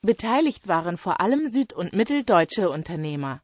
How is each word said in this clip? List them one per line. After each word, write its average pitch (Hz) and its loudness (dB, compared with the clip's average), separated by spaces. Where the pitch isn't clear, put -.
Beteiligt 233 0
waren 170 0
vor - -4
allem 277 2
süd- 254 -2
und 170 -6
mitteldeutsche 208 2
Unternehmer. 147 -6